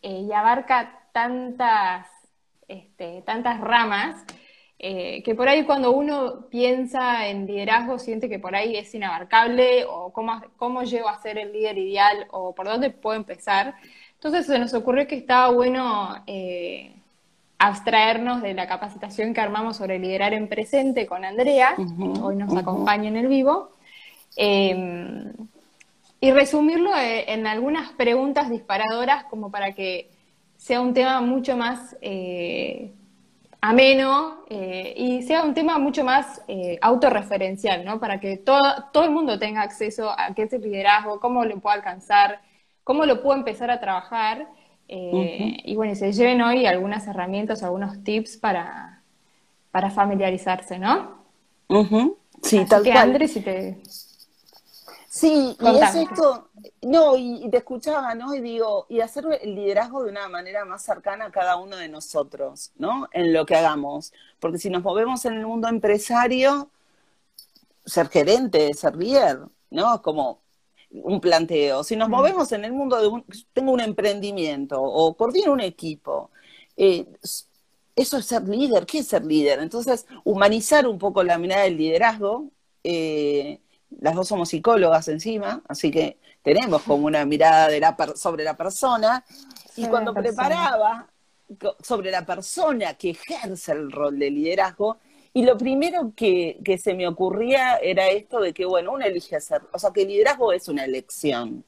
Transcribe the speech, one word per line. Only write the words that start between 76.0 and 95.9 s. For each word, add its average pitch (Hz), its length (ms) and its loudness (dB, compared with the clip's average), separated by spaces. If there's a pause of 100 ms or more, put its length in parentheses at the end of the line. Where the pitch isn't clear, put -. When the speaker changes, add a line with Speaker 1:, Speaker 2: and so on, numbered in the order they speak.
Speaker 2:
eh, 180 300 4 (160)
s-, - 220 -12 (500)
eso 262 220 0
es 233 100 -4
ser 226 220 -2
líder. 226 360 2
¿Qué - 140 -6
es 262 80 -4
ser 160 180 0
líder? 147 360 2
Entonces, 233 460 -4 (180)
humanizar 214 640 4
un 202 100 -4
poco 196 240 0
la 175 160 2
mirada 185 240 0
del 185 140 2
liderazgo, 214 720 0 (320)
eh, 151 800 -2 (400)
las 160 160 0
dos 180 120 -4
somos 180 200 -2
psicólogas 165 600 2
encima, 202 600 -6
así 147 220 -2
que 156 280 -2 (240)
tenemos 175 400 2
como 147 240 0
una 151 180 0
mirada 160 440 6
de 151 120 0
la 156 160 2
per-, 151 200 -4
sobre 165 260 -4
la 151 140 -6
persona, 226 680 0 (520)
y 233 60 -8
Speaker 1:
Sobre 233 80 -4
Speaker 2:
cuando 233 220 0
Speaker 1:
la 202 100 -4
persona. 226 140 -2
Speaker 2:
preparaba 254 720 0 (500)
co-, 196 200 -4
sobre 196 300 -4
la 180 160 -4
persona 202 680 -2
que 180 160 -4
ejerce 185 600 -10
el 147 220 -4
rol 143 260 -4
de 143 120 0
liderazgo, 185 680 -2 (340)
y 247 120 2
lo 247 120 6
primero 277 600 -2